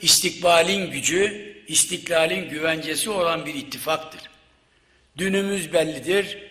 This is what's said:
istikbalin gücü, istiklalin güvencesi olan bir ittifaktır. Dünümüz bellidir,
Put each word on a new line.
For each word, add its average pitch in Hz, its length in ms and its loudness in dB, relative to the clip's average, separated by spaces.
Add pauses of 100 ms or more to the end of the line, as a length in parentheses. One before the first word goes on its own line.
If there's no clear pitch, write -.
istikbalin 170 880 4
gücü, 180 640 -2 (140)
istiklalin 170 840 0
güvencesi 156 600 -2
olan 165 360 0
bir 151 80 -6
ittifaktır. 143 680 -6 (1000)
Dünümüz 196 540 0
bellidir, 160 640 0 (120)